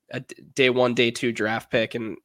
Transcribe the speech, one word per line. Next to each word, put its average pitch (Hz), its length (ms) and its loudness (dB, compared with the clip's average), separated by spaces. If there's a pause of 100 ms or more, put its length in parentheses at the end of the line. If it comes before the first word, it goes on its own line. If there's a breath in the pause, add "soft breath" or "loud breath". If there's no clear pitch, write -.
(100)
a 127 100 -10
d-, - 160 -18 (180)
day 131 160 4
one, 123 240 2
day 117 160 2
two 120 220 -2
draft 110 380 -4
pick 113 240 0
and, 113 300 -8